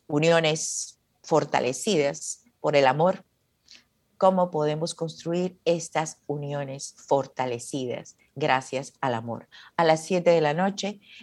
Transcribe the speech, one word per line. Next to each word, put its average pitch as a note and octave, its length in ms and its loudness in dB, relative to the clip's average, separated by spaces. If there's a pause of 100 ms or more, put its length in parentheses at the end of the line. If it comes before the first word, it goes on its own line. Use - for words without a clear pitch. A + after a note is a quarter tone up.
uniones D#3+ 920 0 (240)
fortalecidas D3 1200 -2 (180)
por D3 160 0
el C#3 100 6
amor. D#3+ 380 2 (920)
¿Cómo F#3 340 2
podemos D#3 440 -2
construir E3+ 680 -4
estas D#3+ 640 -2
uniones C#3+ 680 -8
fortalecidas B2+ 1200 -4 (180)
gracias C3 680 -2
al C3 140 0
amor? A2+ 340 -8 (300)
A E3+ 60 4
las D#3+ 200 4
siete F3 260 2
de E3 120 6
la D3 100 2
noche G3 480 -4 (220)